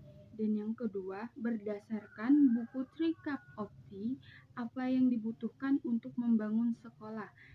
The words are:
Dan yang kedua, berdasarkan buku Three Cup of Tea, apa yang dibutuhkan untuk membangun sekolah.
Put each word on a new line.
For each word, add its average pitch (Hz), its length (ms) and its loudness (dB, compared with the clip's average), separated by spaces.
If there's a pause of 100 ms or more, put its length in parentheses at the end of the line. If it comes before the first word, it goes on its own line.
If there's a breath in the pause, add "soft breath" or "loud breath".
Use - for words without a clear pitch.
(340)
Dan 214 240 0
yang 214 160 -2
kedua, 202 640 -6
berdasarkan 226 1200 2
buku 254 400 -4
Three 330 240 2
Cup 277 160 -6 (160)
of 208 160 -8 (160)
Tea, 214 320 -6 (400 loud breath)
apa 254 320 -4
yang 254 240 4
dibutuhkan 226 720 -2
untuk 233 320 -2
membangun 226 640 2
sekolah. 214 480 -12 (260 loud breath)